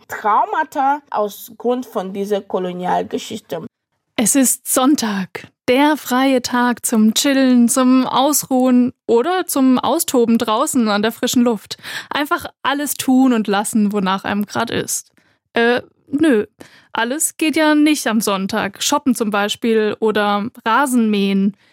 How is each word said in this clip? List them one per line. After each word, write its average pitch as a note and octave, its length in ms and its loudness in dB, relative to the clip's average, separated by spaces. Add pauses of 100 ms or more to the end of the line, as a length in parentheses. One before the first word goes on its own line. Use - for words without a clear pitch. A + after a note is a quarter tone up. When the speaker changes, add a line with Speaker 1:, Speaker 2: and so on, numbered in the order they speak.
Speaker 1:
Traumata D4 920 -2 (100)
aus G#3 460 -6
Grund B3 280 -4
von F#3+ 260 -8
dieser G3+ 300 -4
Kolonialgeschichte. F3+ 1300 -6 (540)
Speaker 2:
Es G#3+ 140 0
ist - 320 0
Sonntag, A3+ 800 -2 (220)
der C#4+ 260 4
freie B3+ 460 0
Tag B3 440 -2
zum A3 280 2
Chillen, B3+ 560 4
zum C4 360 2
Ausruhen B3+ 840 2 (160)
oder E4 400 0
zum C4 320 2
Austoben A#3 580 0
draußen A3+ 520 0
an G3+ 140 0
der A3+ 100 -2
frischen B3 280 0
Luft. A#3+ 360 -2 (320)
Einfach D4 380 -4 (140)
alles C#4+ 340 -4
tun C4 360 4
und A3 160 0
lassen, G#3 460 0
wonach F#3+ 320 -2
einem G#3 200 -4
grad - 260 -6
ist. - 420 -6 (400)
Äh, A#3 300 0 (280)
nö. C#4+ 360 2 (440)
Alles A#3+ 460 -4
geht D#4 180 -2
ja D4+ 200 2
nicht D4 320 2
am A3+ 120 0
Sonntag. G3 640 -4
Shoppen C#4+ 320 0
zum G#3+ 140 -2
Beispiel G#3+ 720 0
oder G#3 480 0 (160)
Rasen A#3+ 440 2
mähen. G3 460 0 (180)